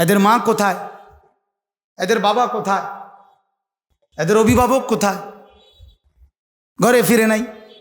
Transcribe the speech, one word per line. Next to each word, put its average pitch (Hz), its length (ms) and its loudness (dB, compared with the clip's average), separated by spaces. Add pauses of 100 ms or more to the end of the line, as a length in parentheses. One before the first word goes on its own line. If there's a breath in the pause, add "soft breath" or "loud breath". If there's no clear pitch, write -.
এদের 190 160 2
মা 208 260 4
কোথায়? 208 320 0 (1300)
এদের 214 160 0
বাবা 208 280 0
কোথায়? 196 360 -4 (1400)
এদের 180 140 2
অভিভাবক 247 500 2
কোথায়? 202 300 -2 (1700)
ঘরে 240 200 4
ফিরে 220 240 2
নাই, 220 180 0 (360)